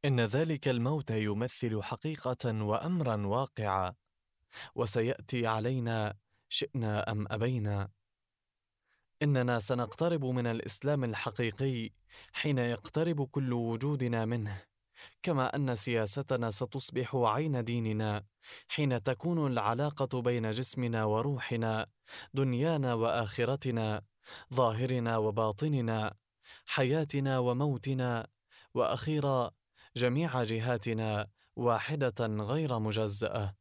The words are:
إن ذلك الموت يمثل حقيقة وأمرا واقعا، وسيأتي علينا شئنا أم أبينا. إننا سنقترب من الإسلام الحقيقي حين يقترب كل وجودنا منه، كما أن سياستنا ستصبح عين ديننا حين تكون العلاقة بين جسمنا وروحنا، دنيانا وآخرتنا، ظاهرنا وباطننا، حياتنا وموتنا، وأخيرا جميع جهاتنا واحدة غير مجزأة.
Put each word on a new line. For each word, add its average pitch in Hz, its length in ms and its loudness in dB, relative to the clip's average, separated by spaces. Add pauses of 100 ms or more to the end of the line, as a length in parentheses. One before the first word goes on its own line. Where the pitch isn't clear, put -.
إن 127 140 4
ذلك 143 480 2
الموت 127 440 0
يمثل 110 720 0
حقيقة 123 800 -2
وأمرا 113 640 0
واقعا، 101 680 0 (840)
وسيأتي 117 720 0
علينا 113 680 0 (360)
شئنا 110 640 -2
أم 107 180 -2
أبينا. 104 600 -2 (1300)
إننا 123 380 4
سنقترب 131 680 0
من 127 220 0
الإسلام 135 560 0
الحقيقي 117 840 -2 (440)
حين 143 240 0
يقترب 143 680 0
كل 131 300 0
وجودنا 120 720 0
منه، 107 380 -4 (600)
كما 135 320 2
أن 131 200 0
سياستنا 117 760 0
ستصبح 131 680 -2
عين 123 480 2
ديننا 110 600 0 (440)
حين 131 360 0
تكون 156 440 0
العلاقة 127 720 0
بين 117 300 2
جسمنا 117 540 0
وروحنا، 113 840 0 (460)
دنيانا 135 600 2
وآخرتنا، 113 1080 0 (520)
ظاهرنا 117 640 2
وباطننا، 110 960 0 (520)
حياتنا 135 720 0
وموتنا، 123 880 0 (460)
وأخيرا 131 760 0 (440)
جميع 123 480 2
جهاتنا 110 840 0 (280)
واحدة 120 720 0
غير 117 520 0
مجزأة. 107 800 0